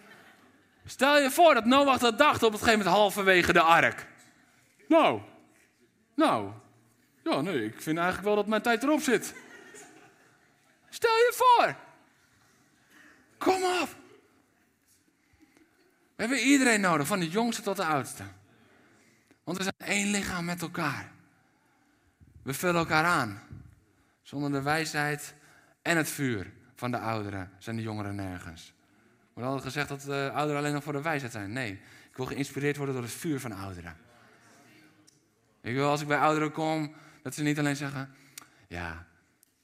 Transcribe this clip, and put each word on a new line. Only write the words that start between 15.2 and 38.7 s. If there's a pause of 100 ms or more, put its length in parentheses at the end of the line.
We
hebben
iedereen
nodig,
van
de
jongste
tot
de
oudste. (1200)
Want
we
zijn
één
lichaam
met
elkaar. (1300)
We
vullen
elkaar
aan. (800)
Zonder
de
wijsheid (480)
en
het
vuur (220)
van
de
ouderen
zijn
de
jongeren
nergens.
Er
wordt
altijd
gezegd
dat
de
ouderen
alleen
nog
voor
de
wijsheid
zijn.
Nee, (380)
ik
wil
geïnspireerd
worden
door
het
vuur
van
ouderen. (1600)
Ik
wil,
als
ik
bij
ouderen
kom, (300)
dat
ze
niet
alleen
zeggen: (540)
"Ja, (580)